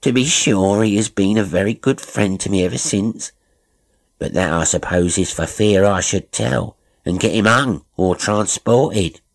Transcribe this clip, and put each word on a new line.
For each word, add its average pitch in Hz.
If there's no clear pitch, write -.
To 135
be 131
sure, 101
he 107
has 107
been 101
a 110
very 95
good -
friend 98
to -
me 95
ever 90
since, -
but -
that, 87
I 82
suppose, 87
is 90
for 82
fear 101
I 101
should -
tell, -
and 90
get 92
him 104
hung 117
or 90
transported. 107